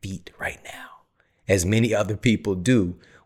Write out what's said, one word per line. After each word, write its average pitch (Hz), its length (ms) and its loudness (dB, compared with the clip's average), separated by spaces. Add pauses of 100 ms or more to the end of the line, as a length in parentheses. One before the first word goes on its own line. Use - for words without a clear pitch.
feet - 380 -12
right - 240 -8
now, - 400 -20 (440)
as 92 180 2
many 110 280 2
other 104 240 0
people 107 380 2
do 90 400 2 (300)